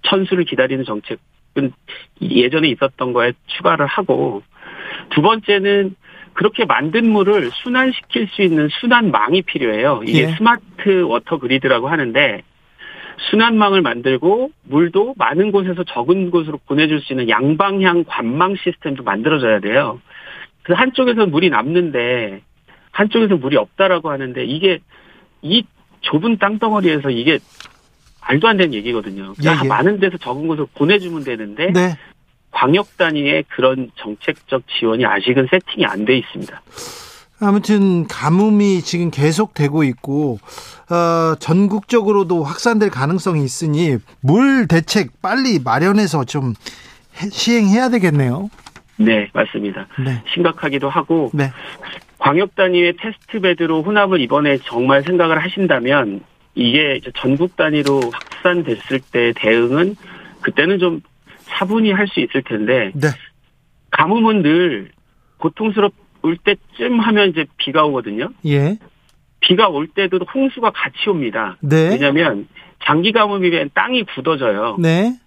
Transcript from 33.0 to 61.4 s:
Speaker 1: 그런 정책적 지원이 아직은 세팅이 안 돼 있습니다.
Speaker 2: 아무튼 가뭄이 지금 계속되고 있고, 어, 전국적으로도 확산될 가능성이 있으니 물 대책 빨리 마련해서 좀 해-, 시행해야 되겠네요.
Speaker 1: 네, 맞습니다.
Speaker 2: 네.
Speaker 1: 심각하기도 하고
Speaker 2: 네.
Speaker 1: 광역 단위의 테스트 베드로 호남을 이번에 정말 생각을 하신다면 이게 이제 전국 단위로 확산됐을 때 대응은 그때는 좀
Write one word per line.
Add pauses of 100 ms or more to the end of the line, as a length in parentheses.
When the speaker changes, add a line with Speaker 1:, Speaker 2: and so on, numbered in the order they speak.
Speaker 1:
그런
정책적 (140)
지원이
아직은
세팅이
안
돼
있습니다. (800)
Speaker 2:
아무튼
가뭄이
지금
계속되고
있고, (520)
어,
전국적으로도
확산될
가능성이
있으니 (240)
물
대책
빨리
마련해서
좀 (680)
해-,
시행해야
되겠네요. (480)
Speaker 1:
네,
맞습니다. (180)
Speaker 2:
네. (120)
Speaker 1:
심각하기도
하고
Speaker 2:
네. (680)
Speaker 1:
광역
단위의
테스트
베드로
호남을
이번에
정말
생각을
하신다면 (340)
이게
이제
전국
단위로
확산됐을
때
대응은 (460)
그때는
좀 (460)